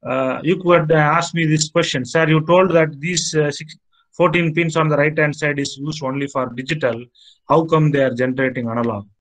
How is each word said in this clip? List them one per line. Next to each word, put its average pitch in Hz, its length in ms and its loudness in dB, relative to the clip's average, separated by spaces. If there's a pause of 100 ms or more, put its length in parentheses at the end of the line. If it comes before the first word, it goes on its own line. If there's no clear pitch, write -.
Uh, 131 420 -4
you 185 180 0
could, 165 300 4
uh, - 20 4
ask 156 400 2
me 170 100 0
this 151 260 0
question, 147 340 -2
"Sir, 160 240 0
you 156 180 2
told 180 260 4
that 151 280 2
these, 165 340 -4
uh, 147 160 2
six, 156 260 -14 (360)
fourteen 170 420 0
pins 165 220 0
on 156 120 2
the 151 80 2
right 156 220 0
hand 147 180 0
side 147 220 -4
is 139 180 -6
used 151 260 -8
only 139 240 -6
for 135 200 -4 (140)
digital. 131 440 -4 (440)
How 160 160 4
come 156 260 2
they 139 120 2
are 127 120 0
generating 127 540 -2
analog?" 113 380 -4 (140)